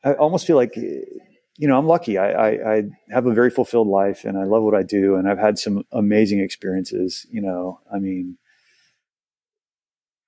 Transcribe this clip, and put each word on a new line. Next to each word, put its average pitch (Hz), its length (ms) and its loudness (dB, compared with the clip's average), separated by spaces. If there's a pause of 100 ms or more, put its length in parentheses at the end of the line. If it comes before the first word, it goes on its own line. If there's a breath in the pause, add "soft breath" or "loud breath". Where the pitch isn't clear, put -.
I 143 80 2
almost 160 340 0
feel 165 80 4
like, 120 220 2
you - 880 -10
know, 131 100 4
I'm 151 100 2
lucky. 127 300 0
I, 98 140 2
I, 110 440 0
I 107 80 0 (260)
have 123 160 0
a 123 80 2
very 120 160 4
fulfilled 117 400 0
life, 98 340 0
and 98 140 -6
I 95 80 -4
love 110 180 2
what 107 120 2
I 95 80 2
do, 98 320 2
and 95 140 0
I've 98 100 0
had 107 200 2
some 101 320 -4
amazing 104 480 2
experiences, 92 920 -6
you 110 120 -8
know. 92 400 -8 (120)
I 101 60 -4
mean, 92 380 -6 (1900)